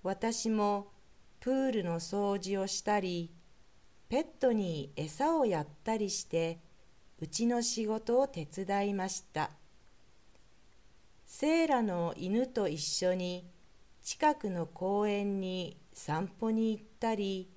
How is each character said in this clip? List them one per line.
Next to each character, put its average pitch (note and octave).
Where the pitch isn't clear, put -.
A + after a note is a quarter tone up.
私 A3+
も G#3
プ B3
ー C4+
ル G#3
の E3+
掃 G3+
除 F#3+
を G3
し -
た G#3
り、 F3
ペ B3+
ッ E4
ト B3+
に E3+
餌 C4+
を D4
や F3
っ D3
た A3+
り G#3
し -
て、 E3
う D#3+
ち A#3
の A#3+
仕 A3+
事 A3
を C4+
手 E3+
伝 G3
い G3+
ま F#3+
し -
た。 D3+
セ D#4+
ー -
ラ C4
の F3
犬 G#3+
と G#3+
一 D3+
緒 F3+
に F3+
近 D4+
く G#3
の E3+
公 G3+
園 G3+
に F#3
散 E3
歩 A3
に A3
行 G#3+
っ -
た A3+
り G3